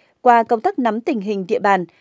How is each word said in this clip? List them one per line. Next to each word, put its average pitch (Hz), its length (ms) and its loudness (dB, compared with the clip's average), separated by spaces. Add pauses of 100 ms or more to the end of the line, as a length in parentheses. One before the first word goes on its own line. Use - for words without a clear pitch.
(200)
qua 240 220 4
công 226 180 -2
tác 392 180 -4
nắm 233 220 -2
tình 240 200 -4
hình 196 260 -6
địa 202 120 -2
bàn, 190 260 2 (160)